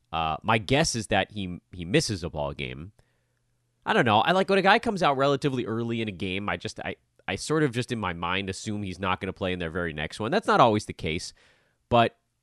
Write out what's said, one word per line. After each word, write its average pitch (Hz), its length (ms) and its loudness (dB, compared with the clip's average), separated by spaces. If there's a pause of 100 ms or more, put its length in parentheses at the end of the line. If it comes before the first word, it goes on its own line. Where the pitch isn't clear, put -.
(120)
Uh, 80 320 -2
my 113 160 2
guess 131 340 2
is 113 140 -4
that 95 240 0
he, 95 280 -8 (120)
he 87 120 -12
misses 98 400 -2
a 82 60 -6
ball 73 240 -4
game. 71 380 -10 (920)
I - 60 -2
don't 196 140 4
know. 107 140 6
I, 165 120 4
like, 190 160 2
when 196 120 4
a - 20 2
guy 190 180 6
comes 196 240 -2
out 143 140 4
relatively 139 480 2
early 117 360 -2
in 110 60 -2
a 101 60 -6
game, 95 340 -4
I 87 80 0
just, - 240 -10
I, 92 160 -8 (320)
I 95 80 -2
sort 156 280 0
of 127 100 2
just 120 180 -4
in 117 80 -4
my 92 140 -2
mind 90 360 -2
assume 104 320 -6
he's 92 160 -8
not 92 220 0
gonna 95 140 -6
play 92 180 -2
in 90 80 -4
their 85 100 -2
very 85 220 -2
next 76 300 -6
one. 113 100 -2
That's 208 160 0
not 202 140 4
always 107 240 6
the - 80 -10
case. - 400 -6 (560)
But 120 260 4 (280)